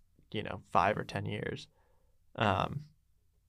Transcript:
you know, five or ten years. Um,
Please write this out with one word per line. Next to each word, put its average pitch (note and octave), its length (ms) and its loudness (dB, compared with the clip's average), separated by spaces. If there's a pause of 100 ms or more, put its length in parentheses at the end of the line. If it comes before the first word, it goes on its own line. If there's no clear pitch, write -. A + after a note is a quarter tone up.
(300)
you G#2 120 -6
know, G2+ 180 -8 (120)
five G2 260 4
or - 60 -6
ten G2+ 200 -4
years. - 440 -6 (680)
Um, G#2+ 460 2 (680)